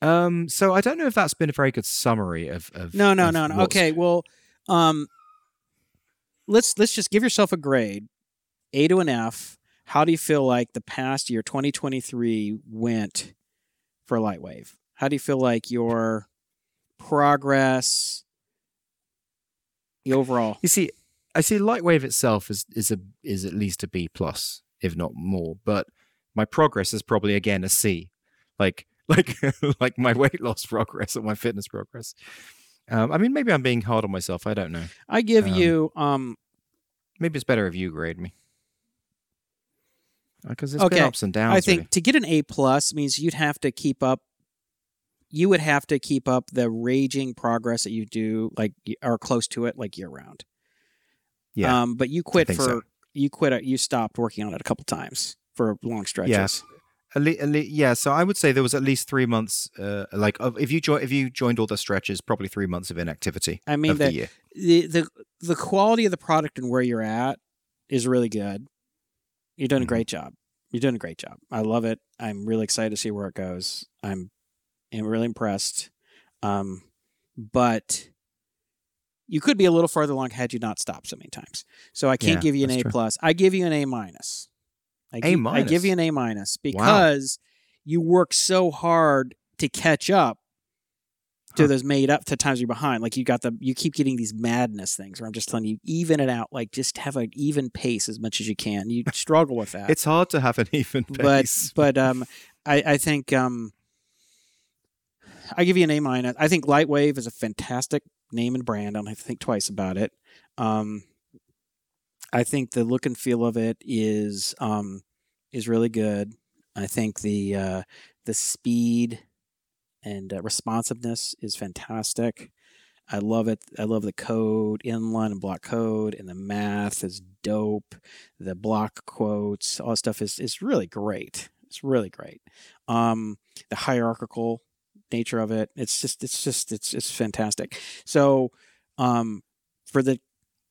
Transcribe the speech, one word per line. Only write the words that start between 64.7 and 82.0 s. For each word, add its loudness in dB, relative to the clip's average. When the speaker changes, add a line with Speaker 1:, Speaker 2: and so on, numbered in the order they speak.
Speaker 2:
the, -2
the -2
quality 2
of 0
the -4
product 0
and -4
where 2
you're -2
at -2
is 0
really 2
good. -6
You're -2
doing 2
a -2
Speaker 1:
Mm-hmm. -2
Speaker 2:
great 0
job. -10
You're -4
doing 2
a -8
great -10
job. -16
I -4
love 0
it. -2
I'm -8
really 0
excited -2
to -6
see -6
where -6
it -12
goes. -8
I'm, -8
I'm -6
really 0
impressed. -4
Um, -4
but 0
you -2
could 2
be 4
a 8
little 6
further 2
along -2
had -4
you -4
not -4
stopped -10
so -12
many -20
times. -14
So 0